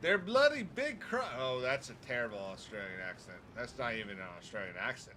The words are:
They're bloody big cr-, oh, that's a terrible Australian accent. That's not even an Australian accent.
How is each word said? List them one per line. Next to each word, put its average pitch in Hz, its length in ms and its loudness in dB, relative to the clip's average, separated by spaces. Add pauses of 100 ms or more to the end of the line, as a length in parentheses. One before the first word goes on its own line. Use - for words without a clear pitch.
They're 180 180 8
bloody 262 440 6
big 247 380 -2
cr-, - 180 -2 (200)
oh, 127 220 0
that's 131 300 2
a 117 40 -10 (120)
terrible 117 320 0
Australian 95 680 -6
accent. 90 300 -10 (180)
That's 120 240 -6
not 120 160 0
even 101 240 -4
an 95 80 -8 (120)
Australian 92 420 -8
accent. 127 360 -4